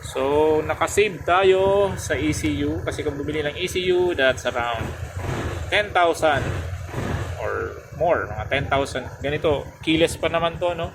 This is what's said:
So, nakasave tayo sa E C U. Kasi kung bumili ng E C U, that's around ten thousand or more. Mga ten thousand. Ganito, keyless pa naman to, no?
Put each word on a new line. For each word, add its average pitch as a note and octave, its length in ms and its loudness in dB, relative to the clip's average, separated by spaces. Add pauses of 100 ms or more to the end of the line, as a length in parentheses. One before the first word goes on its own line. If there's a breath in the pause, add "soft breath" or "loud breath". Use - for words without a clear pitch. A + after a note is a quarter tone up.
So, - 180 -6 (460)
nakasave E3 560 0
tayo F#3+ 720 4
sa - 240 -4
E D3+ 160 0
C D3+ 160 0 (160)
U. D#3+ 160 -4
Kasi D3 180 -6
kung C#3+ 140 -2
bumili D3 240 -4
ng D3 160 -4
E E3+ 160 -4
C F#3+ 80 -2 (160)
U, F3+ 160 2
that's C#3+ 320 2
around A#2+ 400 -2 (880)
ten G3+ 240 0
thousand D#3 480 4 (960)
or G#2 400 -4 (160)
more. C#3+ 320 2
Mga G#2+ 240 -6
ten C3+ 160 0
thousand. C3+ 400 0 (160)
Ganito, D3 400 0 (160)
keyless D#3+ 400 2
pa E3 80 0
naman E3 320 0
to, F3 160 0
no? E3+ 200 -6